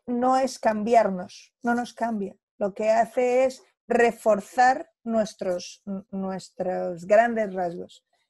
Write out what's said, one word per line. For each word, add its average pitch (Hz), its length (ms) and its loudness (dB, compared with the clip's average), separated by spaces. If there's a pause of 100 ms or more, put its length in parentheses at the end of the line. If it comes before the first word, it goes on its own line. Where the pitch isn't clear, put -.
no 247 320 0
es 262 200 -2
cambiarnos, 208 1040 0
no 240 140 0
nos 240 180 -6
cambia. 220 420 -6 (220)
Lo 202 160 -4
que 220 160 -2
hace 247 560 2
es 262 160 -4 (260)
reforzar 233 1040 2 (120)
nuestros, 190 840 -4
n-, 196 260 -8
nuestros 185 920 -6
grandes 220 480 2
rasgos. 180 500 -8 (260)